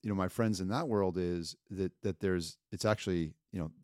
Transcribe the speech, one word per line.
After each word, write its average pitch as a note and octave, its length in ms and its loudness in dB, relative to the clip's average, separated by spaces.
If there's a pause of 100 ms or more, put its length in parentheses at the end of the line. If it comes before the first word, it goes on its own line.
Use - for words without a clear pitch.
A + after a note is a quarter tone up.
you A2 80 -4
know, G#2 60 0
my F#2 140 2
friends G#2+ 320 0
in F#2 80 -2
that C#3+ 180 0
world G2 300 2
is F2 380 -2 (140)
that, F#2 220 -2 (100)
that G2 200 -4
there's, F2+ 360 0 (140)
it's G2 140 -4
actually, F2+ 480 2 (180)
you G2 80 -4
know D#2 120 -4 (120)